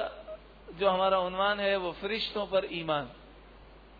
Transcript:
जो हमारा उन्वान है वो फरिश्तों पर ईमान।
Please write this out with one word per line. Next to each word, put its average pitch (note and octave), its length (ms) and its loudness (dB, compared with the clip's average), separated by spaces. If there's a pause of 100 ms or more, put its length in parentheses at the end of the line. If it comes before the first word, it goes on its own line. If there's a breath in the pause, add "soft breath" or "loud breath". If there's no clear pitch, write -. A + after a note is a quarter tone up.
(800)
जो G3 100 4
हमारा F#3+ 300 4
उन्वान F#3+ 420 0
है G3 160 2
वो F3+ 160 -2
फरिश्तों G3+ 540 -4
पर F#3+ 260 2
ईमान। D#3 380 -2 (880)